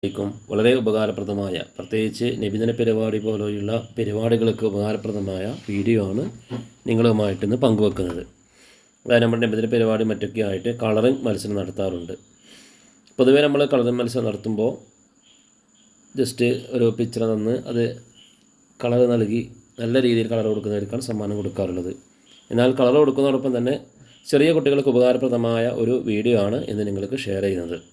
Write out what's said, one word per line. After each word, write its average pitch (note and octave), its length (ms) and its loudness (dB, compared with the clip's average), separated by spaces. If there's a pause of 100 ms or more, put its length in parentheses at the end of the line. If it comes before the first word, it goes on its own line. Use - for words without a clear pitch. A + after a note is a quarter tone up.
ക്കും G2+ 280 -4 (200)
വളരെ A2 200 4 (100)
ഉപകാരപ്രദമായ, G#2 760 -2 (200)
പ്രത്യേകിച്ച് A2 500 -4 (140)
നബിദിന A2 380 -2
പരിപാടി A2 460 0
പോലെയുള്ള G#2 460 -4 (260)
പരിപാടികൾക്ക് A2+ 720 0
ഉപകാരപ്രദമായ G2+ 760 -4 (240)
വീഡിയോ G#2 320 2 (100)
ആണ് A2+ 140 -2 (640)
നിങ്ങളുമായിട്ട് G#2+ 580 2
ഇന്ന് A2+ 160 0
പങ്കുവെക്കുന്നത്. G2 580 0 (880)
അതായത്, A#2+ 180 6
നമ്മുടെ A#2 200 0
നബിദിന A2 300 -2
പരിപാടി A2 360 0
മറ്റൊക്കെ G#2 380 -6
ആയിട്ട് F#2+ 240 -4 (100)
കളറിംഗ് A2+ 440 0
മത്സരം G#2 340 -4
നടത്താറുണ്ട്. F#2 540 -6 (1040)
പൊതുവേ C3+ 280 8
നമ്മൾ C#3+ 160 2 (100)
കളറിംഗ് B2 280 2
മത്സരം A#2+ 280 -2
നടത്തുമ്പോൾ G#2+ 420 -2 (1400)
just B2 280 0 (340)
ഒരു A#2+ 100 4 (120)
പിക്ചർ A2+ 340 -2
തന്ന് A2 220 0 (160)
അത് A#2 140 2 (960)
കളർ B2 220 4 (120)
നൽകി A2 260 0 (400)
നല്ല A#2 260 2
രീതിയിൽ A2+ 260 2
കളർ A2 200 0
കൊടുക്കുന്നവർക്കാണ് G#2 580 -4
സമ്മാനം G#2 300 -4
കൊടുക്കാറുള്ളത്. F#2 520 -4 (600)
എന്നാൽ, A#2+ 180 4 (100)
കളർ B2+ 220 4
കൊടുക്കുന്നതോടൊപ്പം C3+ 560 0
തന്നെ B2 160 0 (560)
ചെറിയ D3+ 280 4
കുട്ടികൾക്ക് C#3 360 2
ഉപകാരപ്രദമായ A#2+ 720 2 (160)
ഒരു A#2+ 140 2 (140)
വീഡിയോ G#2+ 260 2 (100)
ആണ് A2+ 140 -2 (100)
ഇന്ന് G#2+ 200 -2
നിങ്ങൾക്ക് G2+ 340 -6
ഷെയർ G2 240 -4
ചെയ്യുന്നത്. F2 280 -4 (160)